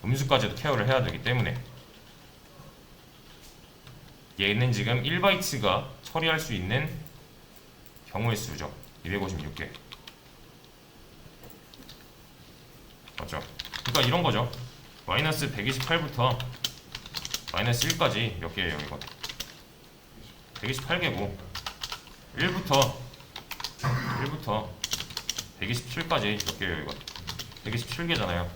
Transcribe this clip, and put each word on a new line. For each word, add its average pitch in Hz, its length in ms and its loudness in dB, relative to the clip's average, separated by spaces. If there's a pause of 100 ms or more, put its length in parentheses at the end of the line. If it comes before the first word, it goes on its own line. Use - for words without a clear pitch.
음수까지도 131 520 4
케어를 123 320 2
해야 131 160 6
되기 - 180 -2
때문에. 117 340 2 (2750)
얘는 107 320 6
지금 113 340 2
일 165 140 2
바이트가 139 680 4 (140)
처리할 160 360 2
수 131 140 -2
있는 110 360 2 (1160)
경우의 107 300 0
수죠. 76 360 -6 (300)
이백오십육 85 520 -2
개. 73 140 -6 (3500)
맞죠? - 240 -6 (400)
그러니까 - 240 2
이런 170 160 6
거죠. 120 260 4 (560)
마이너스 147 460 2
백이십팔부터 127 840 2 (1120)
마이너스 117 360 4
일까지 117 520 2
몇 82 160 -6
개예요, 85 240 0
이거? 73 180 -6 (1600)
백이십팔 - 380 0
개고, 104 360 0 (1000)
일부터, 143 640 4 (1200)
일부터 110 480 -2 (880)
백이십칠까지 120 840 0
몇 - 140 -4
개예요, 85 240 0
이거? 71 100 -6 (720)
백이십칠 120 420 -2
개잖아요. 90 480 2